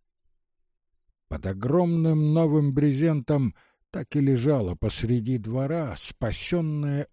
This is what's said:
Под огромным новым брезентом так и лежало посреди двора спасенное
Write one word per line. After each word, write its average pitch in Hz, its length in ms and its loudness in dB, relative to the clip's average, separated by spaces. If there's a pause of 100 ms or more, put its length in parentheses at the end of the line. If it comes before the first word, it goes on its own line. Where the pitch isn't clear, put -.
(1300)
Под - 160 -8
огромным 156 880 2
новым 151 400 4
брезентом 143 840 2 (360)
так - 260 -6
и 147 40 2
лежало 127 560 2
посреди 117 600 -2
двора 131 600 -4
спасенное 147 1160 -4